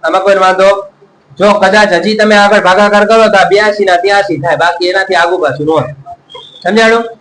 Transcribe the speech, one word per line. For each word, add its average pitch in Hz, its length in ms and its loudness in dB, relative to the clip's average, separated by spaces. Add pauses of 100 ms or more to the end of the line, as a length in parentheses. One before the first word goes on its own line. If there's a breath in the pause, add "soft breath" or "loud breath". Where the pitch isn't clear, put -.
આમાં 175 180 -2
કોઈ 196 120 2
વાંધો? 190 540 0 (500)
જો 202 140 2
કદાચ 202 400 2
હજી 214 240 -2
તમે 214 180 2
આગળ 208 260 2
ભાગાકાર 208 440 2
કરો 220 120 2
તો 214 220 2
આ 185 100 2
બ્યાસી 208 360 0
ના 185 120 2
ત્યાસી 196 420 -2
થાય, 156 180 -4
બાકી 175 300 -2
એનાથી 190 280 -2
આગુ 175 240 0
પાછું 147 280 -4
ન 156 140 0
થાય. - 160 -10 (680)
સમજાણું? 226 400 0 (180)